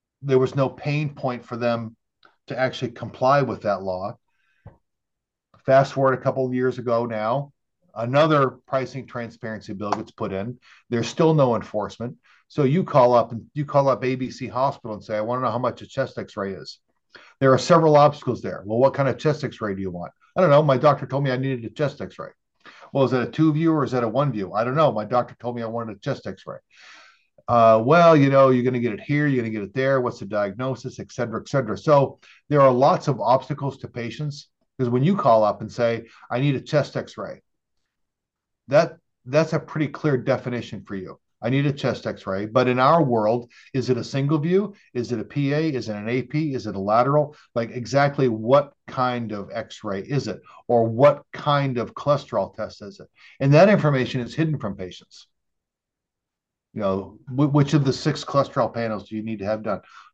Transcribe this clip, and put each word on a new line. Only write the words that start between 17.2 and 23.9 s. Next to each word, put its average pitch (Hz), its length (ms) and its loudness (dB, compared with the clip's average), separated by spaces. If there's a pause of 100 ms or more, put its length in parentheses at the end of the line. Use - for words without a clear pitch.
There 135 100 6
are 135 60 6
several 160 400 4
obstacles 147 440 2
there. 95 240 -10
"Well, 110 140 -2
what 131 140 4
kind 139 160 0
of 117 80 -4
chest 147 260 -2
X-ray 110 320 -6
do 95 60 -8
you 95 100 -6
want?" 85 220 -14 (240)
"I - 20 0
don't 180 100 4
know. 147 140 6
My 139 140 2
doctor 143 280 2
told 139 200 -4
me 147 60 0
I 127 40 0
needed 131 300 -4
a 107 40 -10
chest 143 300 -6
X-ray." - 300 -12 (640)
"Well, 139 100 2
is 120 80 2
that 123 160 0
a - 20 -10
two 156 220 2
view 160 220 0
or 156 100 0
is - 80 -4